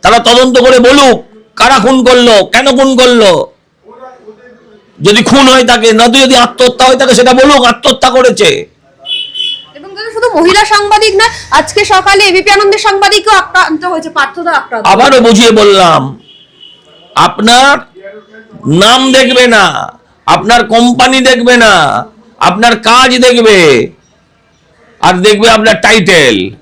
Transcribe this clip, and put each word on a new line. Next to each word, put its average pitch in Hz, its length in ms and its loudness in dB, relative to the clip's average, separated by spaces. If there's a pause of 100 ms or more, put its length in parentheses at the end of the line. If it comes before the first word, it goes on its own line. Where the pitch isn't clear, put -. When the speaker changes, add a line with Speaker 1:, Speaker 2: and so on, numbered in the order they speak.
Speaker 1:
তারা 220 180 0
তদন্ত 247 400 0
করে 254 200 4
বলুক 262 460 2 (300)
কারা 247 240 0
খুন 254 240 0
করলো, 240 420 2
কেন 262 320 -2
খুন 269 180 0
করলো। 233 520 2 (1500)
যদি 208 220 0
খুন 269 240 2
হয় 262 160 2
তাকে, 226 300 0
নয়তো 233 260 2
যদি 262 160 2
আত্মহত্যা 247 520 0
হয় 254 80 2
তাকে, 262 200 0
সেটা 247 180 2
বলুক 262 320 2
আত্মহত্যা 247 440 -2
করেছে। 226 600 0 (1040)
Speaker 2:
এবং 370 200 -20
দাদা, 440 180 -12
শুধু 440 260 -4
মহিলা 370 260 0
সাংবাদিক 415 500 -2
না, 440 140 0 (220)
আজকে 311 340 -2
সকালে 392 380 0
এবিপি 381 260 -2
আনন্দের 403 300 0
সাংবাদিকও 403 520 -2
আক্রান্ত 349 540 -2
হয়েছে, 320 240 -8
পার্থদা 320 420 -6
আক্রান্ত। 247 360 -6
Speaker 1:
আবারও 247 320 2
বুঝিয়ে 226 320 2
বললাম, 180 680 0 (960)
আপনার 240 600 0 (920)
নাম 233 460 0
দেখবে 254 340 0
না, 185 460 -2 (320)
আপনার 220 420 0
কোম্পানি 247 540 0
দেখবে 247 360 0
না, 160 480 0 (320)
আপনার 214 420 0
কাজ 247 380 0
দেখবে, 214 680 2 (1120)
আর 185 120 0
দেখবে 208 360 0
আপনার 214 320 0
টাইটেল 156 680 0 (120)